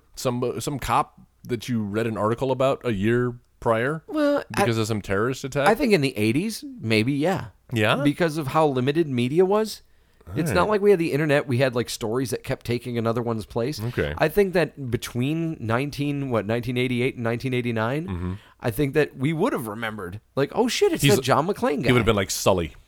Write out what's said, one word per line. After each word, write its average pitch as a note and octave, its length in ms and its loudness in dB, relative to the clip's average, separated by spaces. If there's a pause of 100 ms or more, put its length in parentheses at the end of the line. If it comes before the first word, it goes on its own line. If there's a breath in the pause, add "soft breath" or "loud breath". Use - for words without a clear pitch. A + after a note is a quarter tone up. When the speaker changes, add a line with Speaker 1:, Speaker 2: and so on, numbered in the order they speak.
(160)
Speaker 1:
some, B2 460 -4
some D3 180 -6
cop - 400 -2 (240)
that A#2 240 -6
you A#2 140 -2
read G#2+ 260 -2
an A2+ 100 -4
article A#2 340 0
about C3 340 0
a A#2+ 80 0
year A#2+ 420 2 (240)
prior A#2+ 480 0
Speaker 2:
Well, D4 320 2
I - 40 -4 (200)
Speaker 1:
because A2+ 140 2
of A2 100 0
some G#2+ 140 -2
terrorist G#2+ 420 -2
attack? C#3 240 0
Speaker 2:
I G#3+ 80 4
think C4 160 2
in F#3+ 80 6
the C#3 180 0
eighties, C#3 460 0 (160)
maybe, A2+ 320 2
yeah. D3+ 360 -2 (260)
Speaker 1:
Yeah? A2+ 240 2
Speaker 2:
Because D3 400 0
of D3+ 100 -4
how D#3 200 2
limited C#3+ 420 0
media B2+ 340 2
was. G#3 380 0 (520)
It's D#3 180 0
not F3+ 80 4
Speaker 1:
All F3 60 4
right. G3+ 80 0
Speaker 2:
like G3+ 80 2
we G#3 100 6
had F#3 80 6
the E3 120 0
internet. D3 340 2
We B2+ 120 0
had, C3 180 2
like, A#2+ 140 -2
stories A#2+ 400 -2
that - 120 -6
kept - 240 -8
taking A#2+ 320 -4
another A2+ 240 0
one's A2+ 240 -4
place. B2 360 -4
Speaker 1:
Okay. F#2+ 360 -2
Speaker 2:
I D#3+ 120 2
think F#3+ 240 2
that D3 360 -2
between D3+ 680 -2
nineteen, C#3 720 -2
what, A2 160 0
nineteen A#2+ 320 -2
eighty-eight B2+ 380 0
and B2 80 -8
nineteen A#2+ 300 -2
eighty-nine, B2 540 -2
Speaker 1:
Mm-hmm. F2+ 260 -4 (280 soft breath)
Speaker 2:
I A#2+ 100 -2
think C#3 220 -2
that D3 240 2
we C#3 160 0
would F#3 180 2
have E3 160 -4
remembered, G#2+ 540 -8 (140)
like, C#3+ 200 0
"Oh, A#3 140 2
shit, G4+ 240 2
it's - 100 0
Speaker 1:
He's G3+ 140 6
Speaker 2:
that - 60 0
John C3+ 240 2
McClane A3 340 -2
guy." - 60 0
Speaker 1:
he - 40 4
would B2 80 6
have G#2+ 60 2
been A2 100 4
like G2 160 -2
Sully. F2+ 440 0 (120)